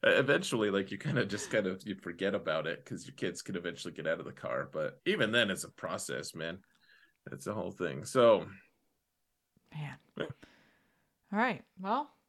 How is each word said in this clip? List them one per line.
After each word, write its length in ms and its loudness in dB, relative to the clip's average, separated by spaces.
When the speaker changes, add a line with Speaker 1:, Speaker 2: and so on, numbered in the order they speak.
Speaker 1:
e-, 40 8
eventually, 600 4
like, 200 2
you 60 -6
kinda 280 0
just 260 -6
kind 160 4
of, 180 -4
you 100 -4
forget 380 -2
about 320 0
it 200 -6
'cause 200 -8
your 100 -16
kids 260 -4
can 140 -8
eventually 380 -6
get 140 -6
out 120 0
of 60 -8
the 60 -10
car. 400 -4
But 340 -4
even 260 2
then, 200 4
it's 120 -4
a 60 -12
process, 640 -6
man. 260 -6
It's 160 -10
a 60 -4
whole 180 -4
thing. 340 -4
So. 400 8
Speaker 2:
Man. 220 -6
Speaker 1:
Yeah. 80 -2
Speaker 2:
All 80 0
right. 240 2
Well. 300 -2